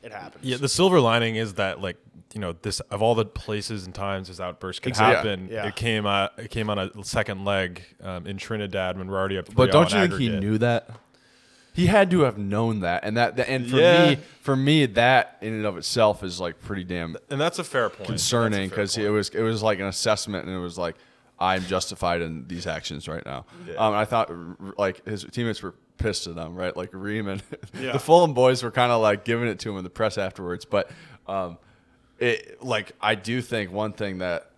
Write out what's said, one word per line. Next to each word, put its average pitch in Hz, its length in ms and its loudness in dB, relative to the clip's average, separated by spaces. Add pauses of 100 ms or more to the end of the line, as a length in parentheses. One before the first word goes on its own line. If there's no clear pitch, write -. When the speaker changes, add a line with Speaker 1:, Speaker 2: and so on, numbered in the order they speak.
Speaker 1:
it 110 100 -16
happens. 98 320 -16
Speaker 2:
Yeah, 127 120 -2
the 139 120 -2
silver 180 320 6
lining 113 360 4
is 110 180 -4
that, 95 260 -2
like, 92 160 -6 (380)
you 107 60 -8
know, 87 120 -4 (100)
this, 101 180 -4
of 101 220 -4
all 117 120 4
the 110 100 2
places 104 600 -8
and 90 80 -16
times 98 340 -6
his 90 120 -16
outburst 90 420 -10
could - 80 -4
Speaker 1:
Exactly. 110 400 4
Speaker 2:
happen, 92 200 -6
Speaker 1:
Yeah. 107 160 -6
Speaker 2:
it 104 100 -8
came, 110 300 0
uh, 98 300 0
it - 140 -14
came 110 200 -4
on 101 80 -2
a 95 120 -4 (140)
second 101 400 -4
leg, 92 380 -2 (200)
um, 92 240 -10
in 101 100 -8
Trinidad 95 600 -6
when 92 100 -10
we're 98 100 -4
already 95 200 -2
up 87 80 -8
Speaker 3:
But - 80 -18
Speaker 2:
three 127 240 6
all 170 60 8
Speaker 3:
don't - 80 0
Speaker 2:
in 104 100 2
Speaker 3:
you 180 60 2
think 139 120 -4
he 127 80 0
Speaker 2:
aggregate. 101 220 -2
Speaker 3:
knew 110 80 2
that? 117 320 0 (840)
He 175 140 2
had 196 240 6
to 180 120 4
have 110 160 2
known 104 420 0
that, 87 240 0
and 107 140 -2
that, 117 180 2
that, 127 140 0
and 127 180 -2
for 131 80 2
Speaker 2:
Yeah. 165 340 8
Speaker 3:
me, 139 80 2 (220)
for 135 160 0
me, 143 300 6
that 120 560 4
in 110 100 -4
and 107 140 -2
of 95 100 -2
itself 104 460 2
is, 90 180 -6
like, 87 200 -6
pretty 95 240 -8
damn 85 320 -6 (140)
Speaker 2:
And 139 100 -4
that's 170 180 -2
a 170 60 -6
fair 117 260 0
point. 101 180 -14
Speaker 3:
concerning, 107 640 0
Speaker 2:
That's - 20 -12
a - 20 -12
fair 104 100 0
Speaker 3:
'cause 95 140 -4
it - 40 -2
Speaker 2:
point. 104 100 2
Speaker 3:
was, 104 180 2
it 110 120 -2
was, 113 200 0
like, 107 160 2
an 98 80 -4
assessment, 101 600 -2
and 92 100 -8
it - 40 -6
was 87 180 -8
like, 85 180 -4 (420)
"I'm 92 280 0
justified 90 560 -2
in 80 260 -8
these 87 180 -8
actions 76 420 -8
right 78 180 -10
now." 65 180 -10 (240)
Speaker 2:
Yeah. 85 60 -12
Speaker 3:
Um, 107 200 2
I 107 120 2
thought, 113 240 0
r-, 85 280 -12
r-, 95 200 -14
like, 95 280 -2
his 107 240 -8
teammates 117 320 -4
were 92 120 -10 (240)
pissed 104 280 -2
at 85 100 -10
him, 82 180 -10
right? 90 200 -4
Like, 90 180 -8
Riemann, 101 500 -6 (160)
<laughs> - 200 -16
Speaker 1:
Yeah. 131 140 -6
Speaker 3:
the 139 60 -2
Fulham 165 360 6
boys 127 280 4
were 120 80 -4
kinda, 123 260 4
like, 104 280 4
giving 117 240 0
it 98 120 -4
to 110 100 -8
him 98 80 -8
in 92 60 -8
the 90 60 -10
press 110 280 -2
afterwards, 90 460 -6
but, - 260 0 (360)
um, 92 320 -6 (600)
it, - 460 -4
like, 110 280 -4 (100)
I 107 120 2
do 110 280 -4
think 104 280 -6
one 104 220 -4
thing 98 260 -6
that 90 400 -6